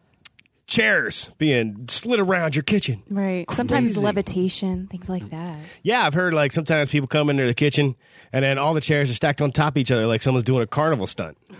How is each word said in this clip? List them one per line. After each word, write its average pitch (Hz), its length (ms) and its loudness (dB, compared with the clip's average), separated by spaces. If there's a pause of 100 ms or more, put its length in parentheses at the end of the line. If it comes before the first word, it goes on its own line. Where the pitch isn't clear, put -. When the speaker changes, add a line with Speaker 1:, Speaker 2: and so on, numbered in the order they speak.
(680)
Speaker 1:
chairs 190 720 0
being 120 500 0
slid 233 320 0
around 175 360 0
your 151 60 0
kitchen. 139 480 -2
Speaker 2:
Right. 190 420 -2
Sometimes 247 400 0
Speaker 1:
Crazy. 202 120 0
Speaker 2:
levitation, 190 840 -2
things 180 220 -12
like 180 220 -8
that. 160 280 -10 (240)
Speaker 1:
Yeah, 226 240 2
I've 147 80 2
heard, 180 200 2
like, 147 180 2
sometimes 151 380 0
people 139 180 0
come 147 220 2
into 139 160 2
the 120 80 2
kitchen 143 400 2 (380)
and 131 120 0
then 135 140 0
all 151 160 0
the 151 80 0
chairs 143 280 2
are 117 40 -2
stacked 147 280 0
on 143 100 2
top 151 220 2
of - 40 -2
each 131 120 0
other 113 160 4
like 113 160 2
someone's 127 220 2
doing 127 180 2
a 110 40 0
carnival 143 400 0
stunt. 82 300 -8 (240)